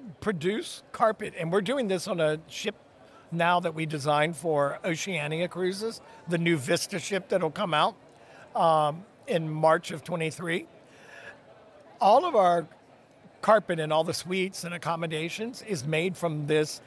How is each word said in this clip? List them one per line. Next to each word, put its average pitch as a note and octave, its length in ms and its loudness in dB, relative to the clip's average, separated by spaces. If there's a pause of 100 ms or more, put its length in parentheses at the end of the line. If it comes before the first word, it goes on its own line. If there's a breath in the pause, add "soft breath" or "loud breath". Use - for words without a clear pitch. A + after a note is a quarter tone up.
(220)
produce G3+ 720 -4
carpet, A3 460 0
and E3 140 -4
we're G3+ 100 4
doing A#3 260 0
this F#3 200 -2
on F#3 120 -2
a D#3 280 2
ship - 280 -8 (560 loud breath)
now E3+ 280 4
that E3+ 140 -4
we D#3+ 120 -4
designed D3+ 520 0
for D3 480 0
Oceania D#3+ 640 -2
Cruises, F#3+ 540 -4 (260 loud breath)
the E3+ 100 0
new E3+ 200 2
Vista E3 420 -2
ship F#3+ 300 -4
that'll F3 220 0
come F3+ 220 -4
out, E3+ 220 2 (600 loud breath)
um, D#3+ 500 4 (220)
in E3 220 -2
March D#3+ 420 2
of D#3 120 -10
twenty-three. E3 640 -4 (1300 loud breath)
All A#3 240 8
of E4 100 0
our F3 320 4 (760)
carpet G3+ 380 4
and D#3 140 -2
all D#3+ 100 4
the E3 100 -2
suites F#3 500 -4
and F3 100 -8
accommodations E3 880 -6
is E3 220 -6
made D#3+ 320 0
from D3+ 300 -4
this D3+ 400 0